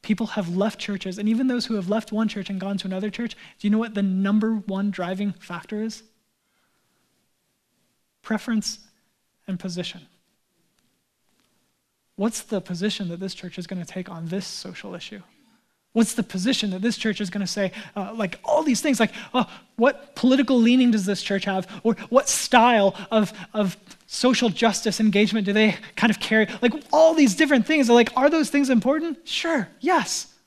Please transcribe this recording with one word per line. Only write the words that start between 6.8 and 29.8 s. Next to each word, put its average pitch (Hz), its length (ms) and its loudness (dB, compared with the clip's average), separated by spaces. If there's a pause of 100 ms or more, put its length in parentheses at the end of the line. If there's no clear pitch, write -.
Preference 220 560 -4 (680)
and 185 100 -6
position. 175 480 -10 (2000)
What's 220 260 -4
the 202 180 -4
position 185 480 -4
that 170 120 -8
this 190 140 -8
church - 240 -14
is 180 80 -10
gonna 180 180 -8
take 180 260 -12
on 165 160 -10
this 185 200 -6
social - 480 -14
issue? 185 280 -16 (720)
What's 226 220 2
the 208 80 -2
position 196 480 -2
that 185 100 -6
this 226 160 -2
church 214 240 -4
is 196 80 -4
gonna 190 180 -6
say, 190 260 -4 (240)
uh, 202 180 -8
like, 202 300 -6
all - 180 2
these 277 180 2
things, 277 180 0
like, - 140 2 (220)
uh, 254 100 2 (320)
what - 380 0
political 262 420 4
leaning 240 340 6
does 214 140 2
this 196 180 -2
church 196 220 -2
have? 190 220 -2 (160)
Or 226 120 2 (140)
what 247 200 2
style 226 680 4 (160)
of, 214 220 2 (200)
of 202 240 -2 (300)
social 247 420 2
justice 214 520 0
engagement 208 460 2
do 202 60 -2
they 214 220 4 (220)
kind 240 140 4
of - 100 -2
carry? 220 260 2 (160)
Like, 240 100 2 (200)
all 320 200 8
these 277 220 6
different 277 320 4
things, 285 240 2
like, 233 260 6
are 269 140 4
those 320 200 0
things 285 200 2
important? 285 580 0
Sure, 320 400 -4 (120)